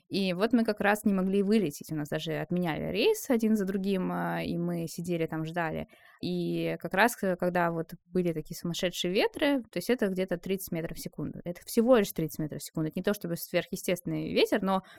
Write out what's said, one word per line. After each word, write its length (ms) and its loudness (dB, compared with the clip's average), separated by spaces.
и 260 0
вот 180 0
мы 120 6
как 160 0
раз 240 2
не 100 4
могли 280 4
вылететь, 500 2
у 40 -2
нас 140 -4
даже 280 -2
отменяли 540 -2
рейс 380 2
один 260 4
за 100 2
другим, 460 0
э, 340 -2
и 120 -2
мы 300 -2
сидели 380 -4
там, 200 -4
ждали. 420 -4
И 600 -2
как 140 -6
раз, 280 4
э, 140 2
когда 360 2
вот 220 -6
были 260 0
такие 260 -6
сумасшедшие 560 -2
ветры, 560 2
то 80 -4
есть 120 -2
это 180 2
где-то 300 -2
тридцать 340 -4
метров 260 -4
в 20 -10
секунду. 440 -8
Это 220 -8
всего 300 6
лишь 160 4
тридцать 280 -4
метров 200 -6
в 40 -12
секунду. 260 -2
Это 80 -8
не 60 -4
то 100 2
чтобы 220 -6
сверхъестественный 1000 -4
ветер, 280 2
но 200 0